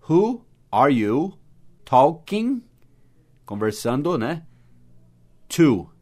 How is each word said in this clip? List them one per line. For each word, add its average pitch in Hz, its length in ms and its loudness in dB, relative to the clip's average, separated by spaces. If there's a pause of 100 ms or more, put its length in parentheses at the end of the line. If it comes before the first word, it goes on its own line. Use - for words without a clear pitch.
who 208 380 0 (240)
are 131 240 2
you 123 420 -2 (480)
talking, 196 760 0 (800)
conversando, 120 720 -4
né? 151 280 -6 (1040)
To. 131 420 0 (120)